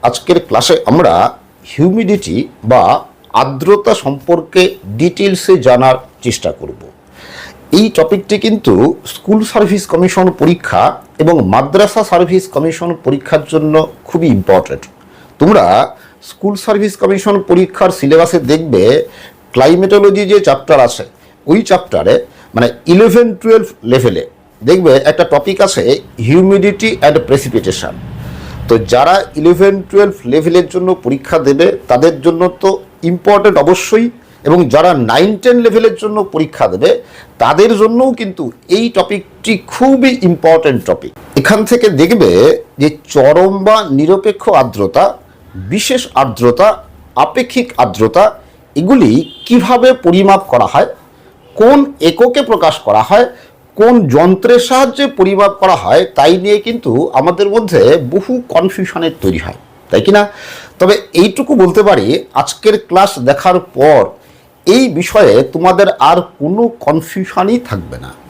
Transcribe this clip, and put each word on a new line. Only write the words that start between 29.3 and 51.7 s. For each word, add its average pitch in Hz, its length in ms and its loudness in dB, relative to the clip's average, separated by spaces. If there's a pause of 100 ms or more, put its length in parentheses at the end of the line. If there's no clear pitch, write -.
ইলেভেন 175 340 2 (140)
টুয়েলভ 196 260 0 (180)
লেভেলের 165 420 0
জন্য 180 140 -4 (160)
পরীক্ষা 135 320 -4 (100)
দেবে 143 200 2 (240)
তাদের 143 240 2 (100)
জন্য 165 180 0 (200)
তো 196 80 2 (400)
ইম্পর্টেন্ট 196 540 2
অবশ্যই, 214 420 0 (420)
এবং 170 100 4 (160)
যারা 165 160 4 (200)
নাইন 165 200 2 (120)
টেন 247 220 4
লেভেলের 220 380 2
জন্য 214 160 -4 (160)
পরীক্ষা 156 380 -2
দেবে 123 180 0 (520)
তাদের 156 280 2 (100)
জন্যও 233 300 2 (100)
কিন্তু 185 240 -8 (320)
এই 226 80 -2 (120)
টপিকটি 196 560 -6 (200)
খুবই 262 400 2 (180)
ইম্পর্টেন্ট 160 580 2
টপিক। 69 240 -6 (280)
এখান 208 200 0 (100)
থেকে 240 160 0 (140)
দেখবে 170 300 2 (500)
যে 147 80 2 (260)
চরম 151 380 4 (140)
বা 214 100 4 (220)
নিরপেক্ষ 190 460 0 (180)
আর্দ্রতা, 104 420 0 (680)
বিশেষ 240 300 -2 (200)
আর্দ্রতা, 120 460 0 (560)
আপেক্ষিক 247 440 -4 (140)
আর্দ্রতা, 110 420 0 (560)
এগুলি 185 300 2 (360)
কিভাবে 247 420 2 (180)
পরিমাপ 196 360 2 (100)
করা 117 200 2
হয়, 147 160 0 (720)
কোন 254 180 6 (300)